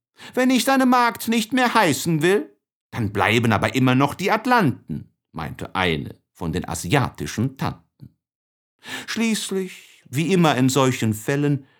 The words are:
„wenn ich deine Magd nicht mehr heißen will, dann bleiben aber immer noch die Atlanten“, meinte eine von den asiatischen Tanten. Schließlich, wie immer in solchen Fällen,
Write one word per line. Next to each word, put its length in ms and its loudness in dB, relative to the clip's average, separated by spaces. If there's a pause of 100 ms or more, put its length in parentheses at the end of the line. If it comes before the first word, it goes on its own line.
(340)
„wenn 160 2
ich 140 2
deine 220 2
Magd 420 0
nicht 240 -2
mehr 220 2
heißen 480 2
will, 340 0 (340)
dann 220 -4
bleiben 400 2
aber 220 2
immer 200 4
noch 200 2
die 160 -4
Atlanten“, 800 -2 (200)
meinte 420 -12
eine 400 -2 (180)
von 200 -8
den 160 -6
asiatischen 880 -4
Tanten. 600 -10 (920)
Schließlich, 1000 -6
wie 240 -2
immer 240 4
in 120 4
solchen 440 2
Fällen, 540 -2 (140)